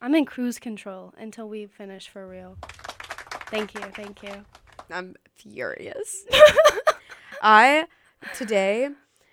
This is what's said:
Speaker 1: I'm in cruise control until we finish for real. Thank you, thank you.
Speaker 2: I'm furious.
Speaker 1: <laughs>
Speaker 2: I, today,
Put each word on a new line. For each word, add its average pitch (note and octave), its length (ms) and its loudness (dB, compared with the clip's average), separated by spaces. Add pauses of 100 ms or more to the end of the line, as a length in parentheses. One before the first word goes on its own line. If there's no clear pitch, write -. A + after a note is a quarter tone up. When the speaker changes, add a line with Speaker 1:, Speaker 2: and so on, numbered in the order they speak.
Speaker 1:
I'm B3+ 140 0
in D4 100 4
cruise B3 340 -6
control F#3+ 580 -14
until A3 300 -16
we G#3 200 -14
finish G3 420 -20
for F#3+ 180 -18
real. F#3 300 -18 (920)
Thank G#3+ 240 -8
you, G#3 60 -12
thank G3+ 420 -16
you. G3+ 200 -16 (480)
Speaker 2:
I'm F#3 240 -10 (200)
furious. - 960 -10
Speaker 1:
<laughs> B4+ 60 0 (1040)
Speaker 2:
I, B3+ 440 8 (500)
today, G#3+ 540 0 (440)